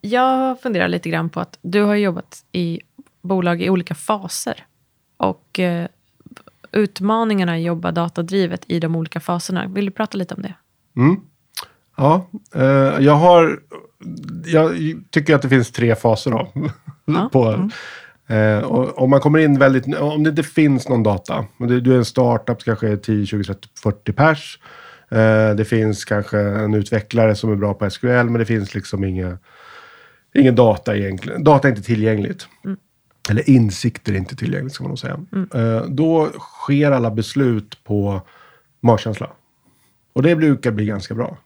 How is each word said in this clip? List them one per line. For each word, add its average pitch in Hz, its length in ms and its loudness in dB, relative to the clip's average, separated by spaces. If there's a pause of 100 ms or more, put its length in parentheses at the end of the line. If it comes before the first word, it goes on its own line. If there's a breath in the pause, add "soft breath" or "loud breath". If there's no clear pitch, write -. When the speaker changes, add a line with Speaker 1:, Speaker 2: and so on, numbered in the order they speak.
Speaker 1:
Jag 254 600 0
funderar 185 280 -2
lite 175 220 -4
grann 165 200 -2
på 175 100 -8
att - 220 -12
du 190 200 0
har 208 120 2
jobbat 190 580 -4
i 170 280 -4 (420)
bolag 180 400 -2
i 185 80 0
olika 180 240 -2
faser - 680 -8 (520)
och, - 420 -6
eh, 175 280 -2 (880)
utmaningarna 208 840 0
att 165 60 -4
jobba 170 320 -4
datadrivet 170 760 -2
i 170 140 -2
de 165 160 -2
olika 160 240 -6
faserna. 175 480 -4
Vill 196 160 -4
du 196 60 -4
prata 208 280 -6
lite 185 160 -8
om 190 80 -12
det? 190 120 -12 (420)
Speaker 2:
Mm. 143 200 4 (800 loud breath)
Ja, 160 300 2 (280)
eh, 131 100 0 (400)
jag 147 100 8
har, 165 460 6 (840)
jag 165 300 2 (340)
tycker 151 240 2
att 143 80 2
det 139 60 -4
finns 127 240 2
tre 117 220 0
faser 113 360 0
då, 127 240 -4
<laughs> - 500 -8
Speaker 1:
Ja. 175 280 -2
Speaker 2:
på, 127 160 4
Speaker 3:
Mm. 185 220 -2 (880 loud breath)
Speaker 2:
eh, 107 60 -4
och 127 380 -2
om 131 80 4
man 139 100 6
kommer 151 180 4
in 147 200 4
väldigt, 135 400 4
om 151 260 -2
det 160 60 4
inte 151 120 -2
finns 147 460 2
någon 120 140 2
data, 104 420 -2 (120)
men 120 120 -6
det, 123 120 2
du 123 140 4
är 127 40 6
en 117 60 2
startup, 117 600 0
kanske 110 240 -2
är 104 80 0
tio, 104 300 -2
tjugo, 101 180 -4
trettio, 98 240 -10 (140)
fyrtio 104 300 -4
pers, 151 460 0 (500 loud breath)
eh, 110 480 4
det 107 120 0
finns 110 360 0
kanske 104 360 -4
en 104 340 -2
utvecklare 107 600 0
som 107 180 -2
är 104 40 0
bra 101 180 -2
på 107 100 -6
S 95 140 -6
Q 123 120 -2
L, 123 200 2
men 117 80 -2
det 113 80 0
finns 107 280 -4
liksom 101 300 -6
inga, 92 340 -6 (960 loud breath)
ingen 131 200 6
data 110 420 2
egentligen. 98 480 -6
Data 143 240 6
är 127 40 2
inte 101 100 -6
tillgängligt. 107 640 -2 (160)
Speaker 1:
Mm. 98 120 -8 (540)
Speaker 2:
Eller 113 200 0
insikter 113 600 2
är 98 40 -2
inte 95 200 -6
tillgängligt, - 380 -6
ska - 100 -12
man - 40 -8
nog 120 100 -8
säga. 143 220 -10 (120)
Speaker 1:
Mm. 190 220 -6
Speaker 2:
Eh, 113 340 0
då 156 400 2 (100)
sker 143 520 0
alla 120 200 2
beslut 110 720 -2
på 101 360 -2 (600 soft breath)
magkänsla. 113 500 0 (840)
Och 131 100 -2
det 165 140 4
brukar 147 340 2
bli 107 160 -2
ganska 104 280 -6
bra. 120 320 -6